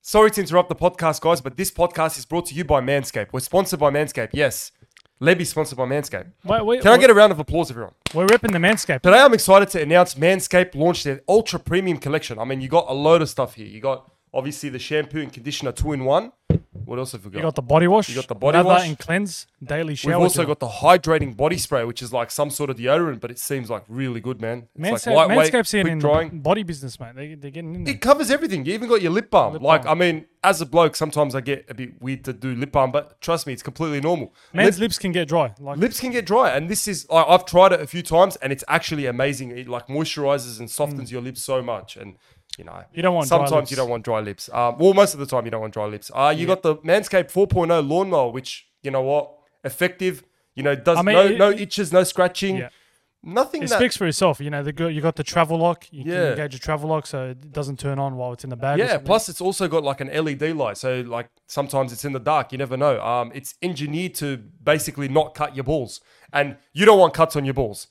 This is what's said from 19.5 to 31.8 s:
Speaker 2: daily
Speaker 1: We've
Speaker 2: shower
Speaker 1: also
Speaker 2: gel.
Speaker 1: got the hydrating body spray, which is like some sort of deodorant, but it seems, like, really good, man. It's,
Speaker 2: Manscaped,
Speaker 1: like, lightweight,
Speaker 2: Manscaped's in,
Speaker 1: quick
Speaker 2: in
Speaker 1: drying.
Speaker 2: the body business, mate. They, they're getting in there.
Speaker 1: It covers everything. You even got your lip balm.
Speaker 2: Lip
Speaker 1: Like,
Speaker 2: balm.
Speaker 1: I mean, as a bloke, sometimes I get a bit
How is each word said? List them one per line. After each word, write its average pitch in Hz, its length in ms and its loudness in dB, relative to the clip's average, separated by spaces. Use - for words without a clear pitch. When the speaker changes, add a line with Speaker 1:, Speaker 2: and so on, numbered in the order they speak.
Speaker 2:
daily 151 280 -6
Speaker 1:
We've 143 100 -8
Speaker 2:
shower - 220 -2
Speaker 1:
also 175 220 2
Speaker 2:
gel. 147 120 -2
Speaker 1:
got - 60 -12
the 120 80 -6
hydrating 156 680 4
body 151 220 0
spray, 120 260 -2
which 117 180 -8
is 120 120 -12
like 120 180 -4
some 147 180 -4
sort 135 200 -6
of 120 80 -6
deodorant, 135 420 0
but 117 100 -12
it 123 100 -16
seems, 127 300 -8
like, 107 200 -8
really 120 320 -8
good, 120 180 -8
man. 117 340 -8
It's, 208 320 -4
Speaker 2:
Manscaped, 233 80 0
Speaker 1:
like, 160 140 8
lightweight, 302 240 4
Speaker 2:
Manscaped's 240 220 0
in, 202 100 2
Speaker 1:
quick 165 80 0
Speaker 2:
in 156 80 -4
Speaker 1:
drying. 151 300 2
Speaker 2:
the 170 80 -14
body 180 260 0
business, 139 340 -12
mate. 120 160 -18
They, 147 220 -16
they're 143 160 -16
getting 165 240 -12
in 175 80 -10
there. 277 120 -4
Speaker 1:
It - 40 -16
covers 277 320 4
everything. 196 340 -2
You 175 80 -4
even 226 140 -6
got 226 140 2
your 165 100 0
lip 226 180 -2
balm. 139 240 2
Speaker 2:
Lip 156 100 -12
Speaker 1:
Like, 156 200 4
Speaker 2:
balm. 156 140 0
Speaker 1:
I - 20 -6
mean, 170 260 0
as 175 160 2
a 156 40 -4
bloke, 156 300 2
sometimes 147 400 -2
I 131 60 -6
get 139 260 -6
a 127 60 -18
bit 120 280 -14